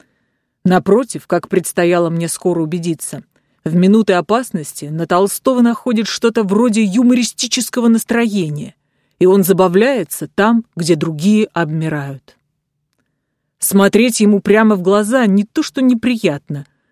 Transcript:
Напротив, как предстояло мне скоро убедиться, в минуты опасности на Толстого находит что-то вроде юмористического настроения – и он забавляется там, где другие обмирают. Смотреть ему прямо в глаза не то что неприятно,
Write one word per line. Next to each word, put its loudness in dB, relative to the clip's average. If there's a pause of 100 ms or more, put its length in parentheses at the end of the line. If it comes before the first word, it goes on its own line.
(640)
Напротив, 0
как -4
предстояло -2
мне -6
скоро -4
убедиться, -8 (400)
в -2
минуты 4
опасности -4
на -6
Толстого 0
находит 0
что-то -2
вроде 2
юмористического 0
настроения – -2 (440)
и 2
он 4
забавляется 0
там, 0 (100)
где 0
другие 0
обмирают. -6 (1200)
Смотреть 2
ему 4
прямо 2
в -2
глаза 0
не 2
то -4
что -6
неприятно, -2 (240)